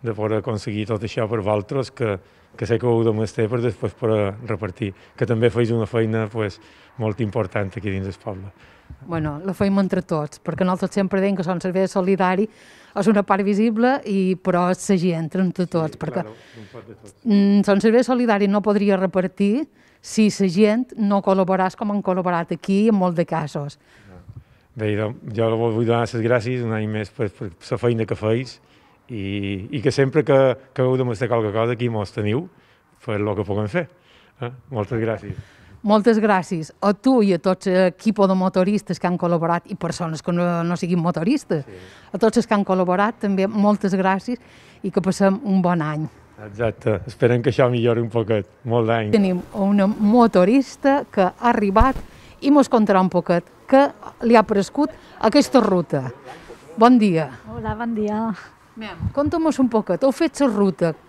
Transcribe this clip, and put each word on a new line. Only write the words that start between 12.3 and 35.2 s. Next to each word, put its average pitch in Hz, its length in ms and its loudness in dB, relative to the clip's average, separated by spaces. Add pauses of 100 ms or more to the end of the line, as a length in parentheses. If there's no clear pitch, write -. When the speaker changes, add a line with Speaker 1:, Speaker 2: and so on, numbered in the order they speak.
Speaker 2:
és 185 100 0
una 202 160 4
part 196 220 2
visible, 226 600 2
i, 190 300 0
però 175 360 0
és 185 200 -4
la 196 60 4
gent, 165 400 -2
entre 185 280 0
Speaker 1:
Sí, 170 60 -12
Speaker 2:
tots, 160 260 -2
perquè, 156 160 -8 (120)
Speaker 1:
claro, 107 80 -16 (260)
un 107 140 -18
poc 107 160 -18
de 113 60 -20
tot. - 200 -20 (100)
Speaker 2:
mm, 202 380 4
son 196 180 4
servei 226 220 4
solidari 226 460 0
no 202 120 2
podria 202 360 2
repartir 190 720 0 (320)
si - 280 2 (120)
la 202 80 2
gent 208 480 2
no 202 260 0
col·laboràs 190 540 0
com 208 160 -6
han 202 100 -2
col·laborat 180 500 -2
aquí 196 360 2
en 226 80 4
molts 180 200 0
de 170 100 0
casos. 151 520 -6 (960)
Speaker 1:
Bé, 107 220 -2
jo, 107 180 -4 (200)
jo 113 220 0
vull 113 300 0
donar 117 200 2
les 113 180 -6
gràcies 123 400 0
un 110 80 -4
any 107 160 -4
més 107 220 -6
per, 110 200 -6
per 104 200 -14 (200)
la 120 80 -4
feina 113 280 0
que 110 100 -4
feis, 117 440 -4 (480)
i, 98 640 -6
i 135 120 -6
que 127 80 2
sempre 135 340 0
que, 135 320 4 (160)
que 135 100 -4
heu 127 140 2
de 127 80 0
mostrar 120 240 -4
qualque 110 240 0
cosa 113 200 0
aquí 120 180 -4
mos 104 220 -6
teniu, 117 360 -4 (560)
per 107 160 -6
lo 104 140 -2
que 101 100 -4
puguem 101 240 -4
fer. 170 200 -4 (520)
Eh? 120 100 -8 (200)
Moltes 113 320 -4
gràcies. 104 320 -6 (480)